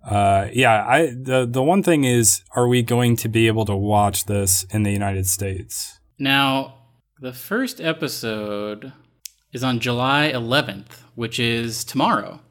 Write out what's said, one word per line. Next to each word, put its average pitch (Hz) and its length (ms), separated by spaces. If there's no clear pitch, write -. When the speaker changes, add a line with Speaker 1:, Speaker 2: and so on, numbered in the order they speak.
Speaker 1:
uh, 101 500
yeah, 113 340
I, 135 320
the, 131 300
the 131 140
one 180 200
thing 156 200
is, 120 380
are 123 120
we 123 160
going 120 340
to 113 120
be 113 180
able 110 180
to 104 100
watch 104 500
this 101 460
in 107 120
the 101 80
United 98 340
States? - 760
Speaker 2:
Now, 135 560
the 127 120
first 240 480
episode 107 1120
is 123 120
on 123 160
July 127 460
eleventh, 120 760
which 117 240
is 117 440
tomorrow. 139 560